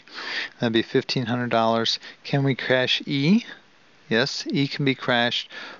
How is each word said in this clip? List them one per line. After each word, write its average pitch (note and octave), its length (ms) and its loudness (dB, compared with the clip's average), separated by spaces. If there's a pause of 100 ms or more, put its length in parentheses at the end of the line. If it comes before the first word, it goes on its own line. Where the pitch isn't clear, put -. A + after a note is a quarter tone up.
(600)
That'd A#2+ 120 2
be A2+ 120 4
fifteen C3 420 -2
hundred B2 240 -2
dollars. A2+ 500 2 (240)
Can C#3 220 0
we C3+ 100 2
crash B2+ 500 0
E? D3+ 380 2 (640)
Yes, A#2+ 420 0
E C#3+ 200 0
can D3 160 -4
be C3 100 2
crashed A#2+ 540 0 (300)